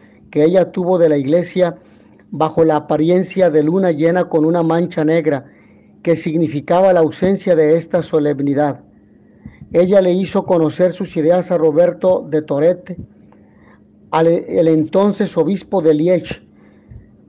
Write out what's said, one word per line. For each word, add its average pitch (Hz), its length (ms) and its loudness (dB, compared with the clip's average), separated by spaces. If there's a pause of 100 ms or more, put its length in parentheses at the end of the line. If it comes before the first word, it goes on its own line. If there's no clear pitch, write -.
(320)
que 147 120 0
ella 180 300 2
tuvo 180 240 -2
de 165 100 4
la 151 100 0
iglesia 170 600 -2 (540)
bajo 156 340 0
la 156 100 2
apariencia 170 760 0
de 151 140 2
luna 175 280 0
llena 170 360 0
con 160 160 0
una 170 180 0
mancha 165 440 -2
negra, 151 400 -2 (580)
que 170 140 0
significaba 170 720 0
la 180 80 2
ausencia 180 560 0
de 156 220 2
esta 165 240 -4
solemnidad. 143 800 -2 (920)
Ella 185 260 4
le 180 140 4
hizo 185 320 -2
conocer 170 480 0
sus 180 240 -10
ideas 165 340 0
a 175 60 2
Roberto 170 720 2
de 151 140 -2
Toret, 165 540 -2 (1120)
al, 165 160 2
el 170 420 0
entonces 190 680 0
obispo 180 460 -2
de 156 140 4
Liege, 170 520 -2 (800)